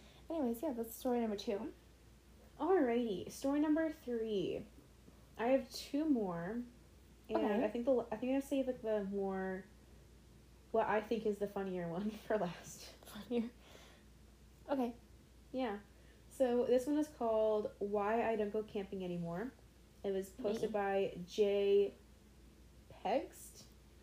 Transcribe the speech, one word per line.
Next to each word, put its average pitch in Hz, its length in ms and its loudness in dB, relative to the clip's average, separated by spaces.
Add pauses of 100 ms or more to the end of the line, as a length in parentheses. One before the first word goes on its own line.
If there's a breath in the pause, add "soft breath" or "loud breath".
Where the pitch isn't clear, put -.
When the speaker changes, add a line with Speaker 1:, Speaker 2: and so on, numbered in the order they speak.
(300 loud breath)
Speaker 1:
Anyways, 262 320 -2
yeah, 320 140 0
that's 226 180 -6
story 240 260 0
number 214 160 0
two. 220 360 -4 (880)
Speaker 2:
Alrighty, 240 720 2
story 277 300 0
number 311 320 4 (120)
three. 220 600 -2 (760)
I 220 100 2
have 254 220 4
two - 340 -4
more, 208 560 0 (680)
and 220 100 0
Speaker 1:
Okay. 226 260 2
Speaker 2:
I - 40 2
think 240 160 -4
the 277 80 6
l-, 240 180 2
I 220 60 -4
think 254 160 -2
I'm 277 80 2
gonna - 20 0
save, 269 240 0
like, 254 160 -4
the 214 220 0
more, 190 600 -2 (1080)
what 220 160 4
I 208 140 2
think 220 260 0
is 208 120 0
the 202 100 0
funnier 185 400 -4
one 190 220 -2
<laughs> - 160 -10
for 214 120 2
last. - 480 -6 (200)
Speaker 1:
Funnier. 220 380 -4 (1300 loud breath)
Okay. 254 220 0 (600)
Speaker 2:
Yeah. 254 240 -2 (540 loud breath)
So 240 380 2
this 247 180 4
one 294 120 2
is 302 100 2 (100)
called 220 600 2
"Why 208 500 0
I 226 80 2
Don't 208 160 0
Go 214 120 0
Camping 196 400 -6
Anymore." 175 480 -4 (500)
It 202 100 -2
was 190 180 -4
posted 220 400 -2
Speaker 1:
Me. - 20 -8
Speaker 2:
by 196 400 0 (160)
Jay 202 680 4 (1080)
Pegst, - 600 -4 (380)